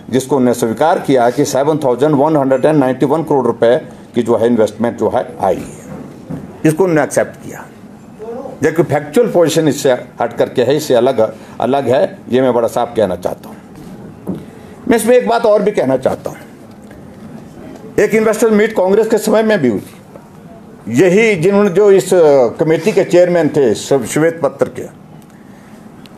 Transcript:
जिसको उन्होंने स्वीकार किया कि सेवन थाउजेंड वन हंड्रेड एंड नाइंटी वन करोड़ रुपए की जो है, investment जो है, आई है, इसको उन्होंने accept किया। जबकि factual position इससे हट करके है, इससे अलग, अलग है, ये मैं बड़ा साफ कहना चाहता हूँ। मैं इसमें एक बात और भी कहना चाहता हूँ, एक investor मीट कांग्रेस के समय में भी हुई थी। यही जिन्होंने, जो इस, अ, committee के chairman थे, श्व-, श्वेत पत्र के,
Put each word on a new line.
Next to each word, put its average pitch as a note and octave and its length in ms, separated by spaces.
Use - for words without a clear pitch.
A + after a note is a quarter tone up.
जिसको B2+ 260
उन्होंने B2 240
स्वीकार C3+ 400
किया B2 300
कि C3+ 160
सेवन D3 320
थाउजेंड C#3 380
वन D3+ 220
हंड्रेड C3 280
एंड D3+ 120
नाइंटी C3 280
वन D3+ 180
करोड़ C#3 220
रुपए A#2 580
की A#2+ 80
जो A2+ 140
है, A2+ 100
investment A2 500
जो G#2 120
है, - 320
आई F#2+ 140
है, - 300
इसको D#3 180
उन्होंने D#3+ 200
accept - 420
किया। - 200
जबकि D#3+ 200
factual D3+ 480
position E3 360
इससे C3+ 240
हट A#2+ 420
करके B2+ 300
है, C#3 140
इससे - 160
अलग, A#2+ 420
अलग C3 280
है, C3 320
ये B2+ 120
मैं B2+ 120
बड़ा A#2 140
साफ A#2 280
कहना G2 200
चाहता - 340
हूँ। - 80
मैं A#3 100
इसमें A#3+ 200
एक G3 100
बात A3+ 180
और G#3 180
भी G3+ 80
कहना C3 260
चाहता - 320
हूँ, - 80
एक G#3 160
investor A3 340
मीट G#3+ 240
कांग्रेस G3+ 340
के A3+ 100
समय A3 260
में A3 160
भी C3+ 80
हुई G2+ 120
थी। - 160
यही G#3 420
जिन्होंने, G3 340
जो G3 220
इस, F#3+ 220
अ, C#3+ 340
committee D#3+ 440
के F3+ 120
chairman F3 460
थे, C3 260
श्व-, C3+ 300
श्वेत E3 380
पत्र B2+ 240
के, - 360